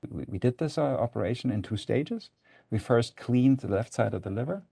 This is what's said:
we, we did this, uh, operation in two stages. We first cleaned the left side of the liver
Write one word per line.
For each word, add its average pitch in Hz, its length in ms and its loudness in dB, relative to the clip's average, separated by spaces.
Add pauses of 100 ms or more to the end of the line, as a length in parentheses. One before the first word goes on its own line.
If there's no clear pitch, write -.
(100)
we, 69 180 -8
we 95 100 -8
did 123 200 2
this, 156 200 -2
uh, 156 40 2
operation 120 680 0
in 107 120 -2
two 107 140 -4
stages. 143 540 -2 (400)
We 110 80 0
first 117 380 2
cleaned 127 440 4
the - 80 -8
left 101 260 -2
side 107 200 0
of 95 80 -4
the 98 80 -6
liver 143 420 -4